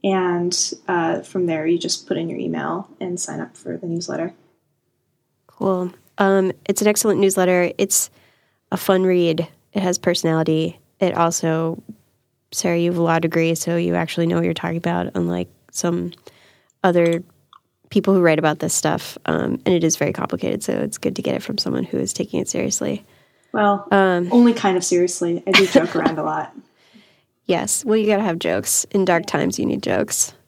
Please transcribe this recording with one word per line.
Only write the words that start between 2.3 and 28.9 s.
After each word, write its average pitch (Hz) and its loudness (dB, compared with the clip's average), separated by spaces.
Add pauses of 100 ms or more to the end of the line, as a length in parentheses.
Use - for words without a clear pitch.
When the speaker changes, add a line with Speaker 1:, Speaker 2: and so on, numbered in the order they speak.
Speaker 1:
email 165 -6 (120)
and 180 -6
sign 151 -8
up - -14
for 175 -10
the 175 -12
newsletter. 170 -6 (1120)
Speaker 2:
Cool. 185 -2 (260)
Um, 190 4 (120)
it's - 0
an 208 4
excellent 208 2
newsletter. 185 4
It's - 0 (600)
a 185 -4
fun 185 2
read. 170 2 (260)
It 202 -2
has 180 0
personality. 160 0 (220)
It 185 0
also, 165 0 (680)
Sarah, 175 -2
you 170 2
have 175 -2
a 170 2
law 165 2
degree, 165 0
so 170 -2
you 170 0
actually 165 -2
know 170 0
what 170 0
you're 175 0
talking 170 -4
about, 170 -2
unlike 90 -2 (220)
some 175 -4 (680)
other 170 2 (680)
people 196 2
who 190 6
write 160 6
about 156 0
this - -2
stuff. - -2
Um, - -2
and - 0
it 165 2
is 160 2
very - -2
complicated, - -4
so - -4
it's - -4
good 185 -4
to - -8
get - -2
it - -6
from - -8
someone - -4
who - -6
is 190 -4
taking - -6
it - -4
seriously. - -4 (480)
Speaker 1:
Well, 202 0
Speaker 2:
Um, 180 4
Speaker 1:
only 240 8
kind 196 0
of 175 -2
seriously. 175 0
I 190 -2
do 185 6
joke 185 2
around 160 0
a 151 -4
lot. 156 -6
<laughs> - -20 (800)
Speaker 2:
Yes. - -2
Well, 220 2
you 214 2
gotta 208 4
have 180 0
jokes. - -2